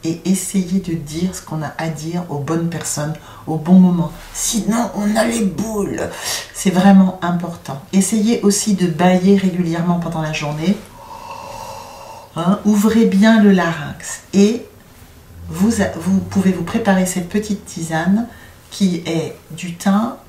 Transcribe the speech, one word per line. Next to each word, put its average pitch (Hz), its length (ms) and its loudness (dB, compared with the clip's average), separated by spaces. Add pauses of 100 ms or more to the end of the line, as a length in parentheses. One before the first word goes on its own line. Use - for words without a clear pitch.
et 165 220 -4
essayer 190 540 -2
de 175 140 -6
dire 160 420 -6
ce - 60 -12
qu'on 156 200 -8
a 139 160 -6
à 160 100 -4
dire 165 420 -6
aux 143 100 -6
bonnes 165 300 -2
personnes 151 440 -6 (320)
au 156 120 -4
bon 160 160 2
moment. 175 380 6 (220)
Sinon, 226 640 -2
on 208 200 0
a 226 100 4
les 233 160 -2
boules. 202 680 -4 (440)
C'est - 180 0
vraiment 190 500 6
important. 170 600 -6 (120)
Essayez 208 480 2
aussi 202 320 2
de 180 140 2
bâiller 180 500 4
régulièrement 175 600 0
pendant 165 220 -4
la 156 120 -4
journée. 156 420 -2 (1600)
Hein, 175 300 0
ouvrez 214 400 4
bien 208 380 6
le 202 80 8
larynx 165 680 -2 (120)
et 208 320 4 (840)
vous 196 320 0
a-, 170 160 0
vous 185 220 0
pouvez 185 320 0
vous 170 120 -2
préparer 185 420 0
cette 180 240 -6
petite 208 360 -4
tisane 170 600 -2 (440)
qui 175 340 -2
est 156 300 -4 (160)
du 170 240 -10
thym 202 400 -2 (140)